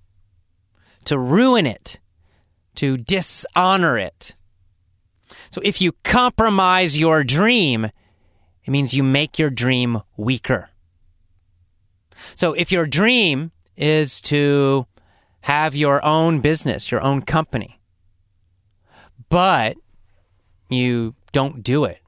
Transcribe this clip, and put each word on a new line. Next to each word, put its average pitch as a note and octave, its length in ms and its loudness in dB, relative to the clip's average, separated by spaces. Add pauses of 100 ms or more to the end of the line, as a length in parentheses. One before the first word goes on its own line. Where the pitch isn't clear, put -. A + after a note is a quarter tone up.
(1040)
to C#3+ 120 -2
ruin G3 480 2
it, - 340 -8 (760)
to C3+ 220 -2
dishonor F3+ 1000 0
it. - 380 -8 (1120)
So - 140 -10
if G3+ 180 0
you F3+ 120 2 (100)
compromise F#3+ 960 2
your D#3 240 2
dream, D3 640 2
it - 840 -16
means C3+ 240 -2
you C#3 80 0
make C#3 380 0
your D#3 100 2
dream B2 520 -2 (160)
weaker. A#2 520 -4 (1700)
So E3 180 0
if E3+ 180 -4
your F3 140 0
dream E3 680 0 (240)
is D#3 460 0
to C#3+ 640 0 (600)
have D3 300 -2
your D3 300 0
own D#3+ 340 2
business, D3 520 -2
your A#2 100 -2
own C3+ 200 0
company, - 580 -6 (1500)
but F3 460 2 (960)
you B2 460 -2 (160)
don't C3+ 320 -4
do C3 220 0
it, E2 220 -8